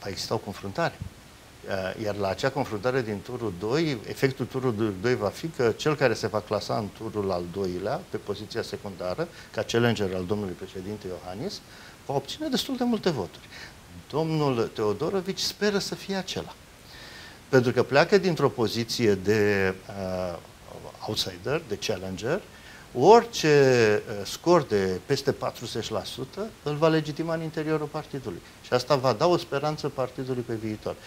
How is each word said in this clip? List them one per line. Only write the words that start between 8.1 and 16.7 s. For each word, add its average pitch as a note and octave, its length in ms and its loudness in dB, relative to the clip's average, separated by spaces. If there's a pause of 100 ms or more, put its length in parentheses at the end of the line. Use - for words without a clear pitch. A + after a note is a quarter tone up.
pe A2+ 60 -4
poziția G#2+ 460 -6
secundară, F#2 640 -6 (220)
ca A2 120 -2
challenger G#2 520 2
al F#2 120 -2
domnului G2+ 280 -2
președinte G2+ 520 -10
Iohannis, F#2+ 540 -10 (460)
va C#3 80 -2
obține D4 340 -4
destul B3+ 280 -2
de B3 80 -2
multe A3 260 0
voturi. G#2 380 -4 (600)
Domnul C#3+ 640 2
Teodorovici E3 680 0
speră G3+ 380 0
să - 160 -4
fie G3 220 -6
acela. - 380 -6 (920)